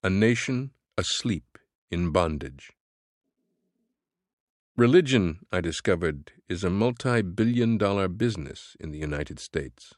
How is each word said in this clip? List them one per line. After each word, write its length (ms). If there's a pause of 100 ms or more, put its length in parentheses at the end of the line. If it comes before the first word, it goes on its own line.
A 60
Nation 600 (260)
Asleep 640 (320)
in 180
Bondage. 640 (2000)
Religion, 760
I 100
discovered, 720 (180)
is 140
a 80
multi-billion 1040
dollar 300
business 720
in 100
the 80
United 420
States. 580